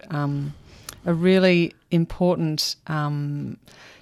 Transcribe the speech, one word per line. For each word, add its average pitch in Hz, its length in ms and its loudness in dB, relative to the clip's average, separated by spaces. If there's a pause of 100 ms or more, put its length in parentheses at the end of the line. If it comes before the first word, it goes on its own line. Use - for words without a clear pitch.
(100)
um, 143 420 -4 (540)
a 175 80 2
really 180 580 4 (200)
important, 170 840 0 (140)
um, 147 680 -4 (460)